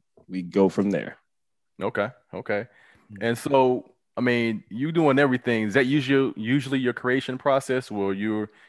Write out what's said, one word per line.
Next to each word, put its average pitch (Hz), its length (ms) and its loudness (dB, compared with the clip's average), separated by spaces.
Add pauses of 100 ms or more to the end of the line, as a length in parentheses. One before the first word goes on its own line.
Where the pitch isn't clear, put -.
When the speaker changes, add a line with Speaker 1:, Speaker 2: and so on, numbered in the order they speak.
(280)
Speaker 1:
we 92 140 -6
go 92 260 4
from 101 220 0
there. 67 280 -4 (640)
Speaker 2:
Okay, 104 260 -2 (240)
okay. 104 340 -6 (460)
Speaker 1:
Mm-hmm. 101 120 -8
Speaker 2:
And 117 140 0
so, 131 520 2 (260)
I - 40 -4
mean, 117 500 0
you 143 220 -4
doing 147 260 4
everything. 123 460 2
Is 101 100 -2
that 131 120 4
usually, 135 500 2
usually 131 420 -2
your 123 140 0
creation 127 440 -2
process 131 540 0
where 98 220 -2
you, 107 360 -4 (200)